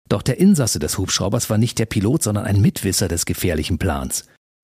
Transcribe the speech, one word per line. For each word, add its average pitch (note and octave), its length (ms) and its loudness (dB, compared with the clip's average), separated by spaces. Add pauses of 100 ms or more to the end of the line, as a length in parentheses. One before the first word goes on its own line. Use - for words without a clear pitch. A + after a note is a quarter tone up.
Doch G#2 120 0
der - 180 -2
Insasse E3+ 380 4
des - 220 -4
Hubschraubers G2 500 -2
war G#2+ 80 0
nicht A#2 220 2
der A2+ 80 0
Pilot, A2 340 0
sondern G#2 240 -2
ein G2 160 2
Mitwisser G2+ 460 2
des E2+ 180 -2
gefährlichen D#2+ 540 -2
Plans. C#2+ 460 -4 (380)